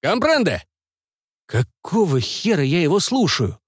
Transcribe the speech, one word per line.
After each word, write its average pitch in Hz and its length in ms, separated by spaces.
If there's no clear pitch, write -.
Компренде? 233 580
Какого 143 720
хера 180 440
я 147 180
его 165 180
слушаю? 185 680